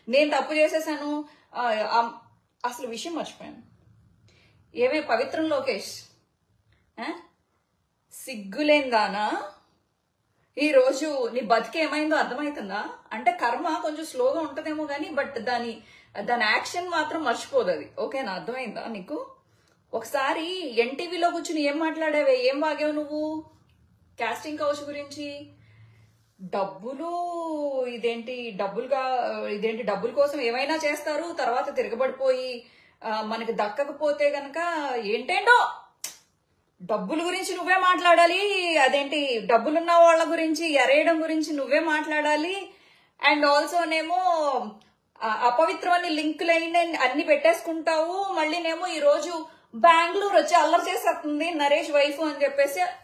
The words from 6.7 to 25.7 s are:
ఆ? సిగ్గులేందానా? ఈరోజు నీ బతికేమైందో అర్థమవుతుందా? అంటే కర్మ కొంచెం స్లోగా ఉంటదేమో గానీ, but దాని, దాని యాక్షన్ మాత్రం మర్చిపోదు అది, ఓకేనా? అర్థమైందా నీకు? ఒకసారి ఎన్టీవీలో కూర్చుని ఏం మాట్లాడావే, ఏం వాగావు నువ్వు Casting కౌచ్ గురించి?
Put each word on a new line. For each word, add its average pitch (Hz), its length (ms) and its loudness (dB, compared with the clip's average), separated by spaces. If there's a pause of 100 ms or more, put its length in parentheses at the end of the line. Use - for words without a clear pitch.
ఆ? 269 120 -8 (1120)
సిగ్గులేందానా? 226 1160 0 (1160)
ఈరోజు 277 720 2
నీ 233 120 -6
బతికేమైందో 302 760 0
అర్థమవుతుందా? 240 720 -4 (240)
అంటే 247 200 0
కర్మ 311 500 -2
కొంచెం 320 240 -6
స్లోగా 262 340 0
ఉంటదేమో 302 440 -6
గానీ, 294 240 -6
but 277 300 -6
దాని, 233 420 -6 (400)
దాని 220 240 0
యాక్షన్ 320 440 -2
మాత్రం 311 360 -2
మర్చిపోదు 233 460 0
అది, 151 280 -4
ఓకేనా? 220 340 -4
అర్థమైందా 220 540 -8
నీకు? 233 440 -10 (640)
ఒకసారి 311 880 -2
ఎన్టీవీలో 339 500 0
కూర్చుని 339 300 -4
ఏం 285 180 0
మాట్లాడావే, 311 580 2
ఏం 254 240 0
వాగావు 302 320 0
నువ్వు 302 520 -4 (760)
Casting 240 380 -6
కౌచ్ 294 260 -2
గురించి? 285 640 -10 (920)